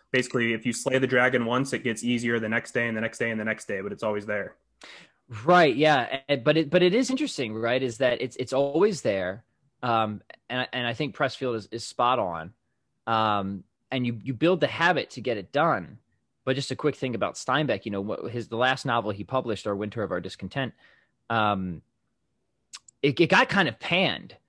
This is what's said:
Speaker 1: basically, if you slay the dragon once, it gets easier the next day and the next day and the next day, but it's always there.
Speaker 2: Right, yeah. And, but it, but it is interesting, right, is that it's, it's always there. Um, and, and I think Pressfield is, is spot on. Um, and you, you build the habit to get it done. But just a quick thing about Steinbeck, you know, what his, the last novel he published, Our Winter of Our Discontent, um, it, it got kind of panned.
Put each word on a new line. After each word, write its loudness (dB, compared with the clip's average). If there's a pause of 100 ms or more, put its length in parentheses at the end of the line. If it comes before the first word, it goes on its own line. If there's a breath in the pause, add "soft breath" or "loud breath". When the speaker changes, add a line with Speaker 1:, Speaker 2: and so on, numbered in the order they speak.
(120)
Speaker 1:
basically, 2
if -4
you 0
slay 0
the 0
dragon 4
once, 0
it -4
gets -4
easier 0
the -4
next -4
day 0
and -4
the -4
next -6
day -2
and -4
the -4
next -6
day, -4
but -6
it's -10
always -2
there. -6 (880 loud breath)
Speaker 2:
Right, 8
yeah. 4
And, 0
but 4
it, 0
but 6
it 6
is 2
interesting, -4
right, 0
is -4
that 2
it's, -6
it's -6
always 2
there. -2 (380)
Um, 0 (280)
and, -2
and -4
I -2
think -4
Pressfield -2
is, -8
is -8
spot 2
on. -4 (540)
Um, 0 (260)
and -2
you, -4
you -6
build 2
the 2
habit 0
to -14
get -2
it -10
done. 0 (460)
But 0
just -6
a -6
quick -2
thing -4
about -2
Steinbeck, -2
you -6
know, -2
what -6
his, -8
the -6
last 0
novel 0
he -6
published, -4
Our -2
Winter -6
of -4
Our -2
Discontent, -8 (560 soft breath)
um, 0 (1200)
it, 2
it 6
got 6
kind 2
of -6
panned. -2 (140)